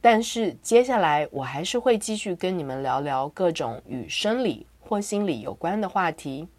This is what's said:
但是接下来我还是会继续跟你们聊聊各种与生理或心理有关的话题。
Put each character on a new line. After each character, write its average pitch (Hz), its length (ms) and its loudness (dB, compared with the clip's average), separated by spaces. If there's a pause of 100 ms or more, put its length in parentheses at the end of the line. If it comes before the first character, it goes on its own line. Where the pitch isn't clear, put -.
但 233 220 6
是 220 400 -2
接 233 200 6
下 247 160 2
来 151 340 2
我 135 100 -6
还 135 200 -6
是 214 160 -2
会 240 200 4
继 214 180 -4
续 202 180 -4
跟 185 220 -2
你 165 60 -2
们 135 200 -4
聊 131 180 0
聊 139 280 -2
各 175 240 0
种 117 340 -6
与 117 220 -8
生 226 340 0
理 156 240 -4 (140)
或 208 200 -2
心 202 260 -2
理 135 140 -2
有 190 120 -8
关 185 260 -2
的 202 100 -2
话 180 220 2
题。 151 380 -10 (100)